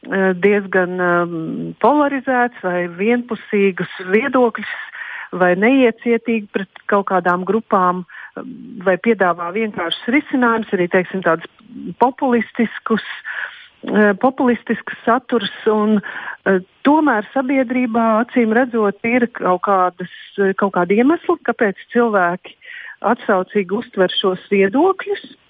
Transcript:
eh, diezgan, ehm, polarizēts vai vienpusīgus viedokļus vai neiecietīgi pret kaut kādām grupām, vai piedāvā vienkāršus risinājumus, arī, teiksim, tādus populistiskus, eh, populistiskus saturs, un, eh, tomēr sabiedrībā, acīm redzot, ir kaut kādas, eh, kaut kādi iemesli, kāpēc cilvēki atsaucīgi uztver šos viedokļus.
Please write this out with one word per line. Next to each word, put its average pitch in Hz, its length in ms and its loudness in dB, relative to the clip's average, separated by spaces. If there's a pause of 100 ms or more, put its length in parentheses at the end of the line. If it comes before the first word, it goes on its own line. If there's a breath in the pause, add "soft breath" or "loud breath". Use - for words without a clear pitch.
eh, 190 320 0
diezgan, 185 640 0
ehm, 170 760 -2
polarizēts 254 840 0
vai 180 280 -2
vienpusīgus 202 1000 -2 (120)
viedokļus 226 720 0 (560 loud breath)
vai 180 240 2
neiecietīgi 233 920 2
pret 190 200 -6 (140)
kaut 196 240 0
kādām 180 380 0
grupām, 185 600 0 (720 loud breath)
vai 185 220 0
piedāvā 180 520 0
vienkāršus 190 560 -6
risinājumus, 240 640 0
arī, 175 180 0
teiksim, 185 320 0
tādus 165 240 0 (480)
populistiskus, 240 1040 0 (800 loud breath)
eh, 208 320 2
populistiskus 240 840 -2 (100)
saturs, 233 460 0 (120)
un, 214 400 2 (400 loud breath)
eh, 196 160 2 (220)
tomēr 285 500 4
sabiedrībā, 247 960 0
acīm 226 260 2
redzot, 226 480 0
ir 233 280 2
kaut 180 340 -2
kādas, 180 500 0 (220)
eh, 196 180 2
kaut 196 200 0
kādi 180 260 2
iemesli, 320 400 2
kāpēc 220 380 -2 (180)
cilvēki 202 580 0 (460 loud breath)
atsaucīgi 196 720 -2
uztver 202 380 -2
šos 185 300 -2 (100)
viedokļus. 285 840 0 (160)